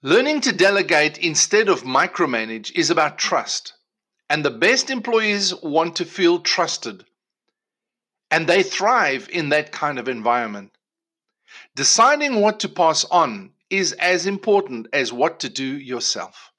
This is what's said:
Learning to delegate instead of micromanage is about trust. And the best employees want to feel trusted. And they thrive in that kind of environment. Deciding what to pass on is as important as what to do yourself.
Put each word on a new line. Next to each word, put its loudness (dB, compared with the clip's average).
Learning 2
to -2
delegate 2
instead 2
of 2
micromanage -2
is 0
about 0
trust. -4
And -2
the 2
best 2
employees 0
want 0
to -4
feel 0
trusted. -4
And 0
they 4
thrive 0
in -4
that 0
kind -4
of -6
environment. -2
Deciding 2
what 2
to -6
pass 2
on 0
is -2
as 0
important -2
as 0
what -2
to -4
do -6
yourself. -8